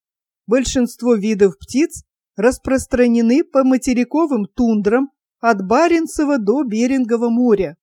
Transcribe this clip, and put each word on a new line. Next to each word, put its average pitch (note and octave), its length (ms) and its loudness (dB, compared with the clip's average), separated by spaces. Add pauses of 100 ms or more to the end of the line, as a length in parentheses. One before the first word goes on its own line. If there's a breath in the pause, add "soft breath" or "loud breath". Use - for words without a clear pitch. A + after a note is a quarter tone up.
(480)
Большинство A#3+ 680 0
видов G3+ 460 0
птиц - 440 -4 (320)
распространены A#3+ 1080 0
по C4+ 200 0
материковым B3+ 840 0
тундрам A3+ 640 0 (280)
от G#3+ 260 0
Баренцева D4+ 760 0
до A3 240 0
Берингового A#3+ 680 -2
моря. A3+ 540 0